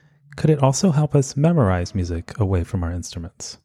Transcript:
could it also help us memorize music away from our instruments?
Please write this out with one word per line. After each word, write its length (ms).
could 140
it 120
also 280
help 240
us 200
memorize 600
music 440
away 240
from 200
our 80
instruments? 720